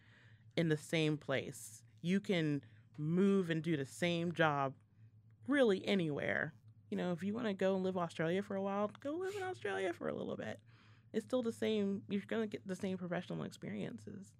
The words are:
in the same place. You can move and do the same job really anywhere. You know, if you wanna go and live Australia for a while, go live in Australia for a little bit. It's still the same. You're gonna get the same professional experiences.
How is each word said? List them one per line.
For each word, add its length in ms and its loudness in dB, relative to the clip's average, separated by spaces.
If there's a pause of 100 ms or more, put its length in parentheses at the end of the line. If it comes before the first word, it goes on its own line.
(560)
in 120 2
the 80 6
same 400 2
place. 680 -4 (200)
You 180 2
can 420 2 (340)
move 540 4
and 120 2
do 140 2
the 100 0
same 460 0
job 420 2 (720)
really 400 4
anywhere. 680 0 (360)
You 60 -2
know, 160 0
if 100 -4
you 120 -2
wanna 200 -2
go 220 2
and 80 0
live 120 0
Australia 460 0
for 140 -4
a 60 -2
while, 280 0 (100)
go 120 -4
live 240 -4
in 60 -2
Australia 500 -2
for 160 -4
a 60 -2
little 220 -4
bit. 220 -6 (540)
It's 120 -2
still 180 0
the 100 -2
same. 560 0
You're 180 0
gonna 200 -2
get 200 -8
the 100 -4
same 200 -2
professional 480 -4
experiences. 960 -8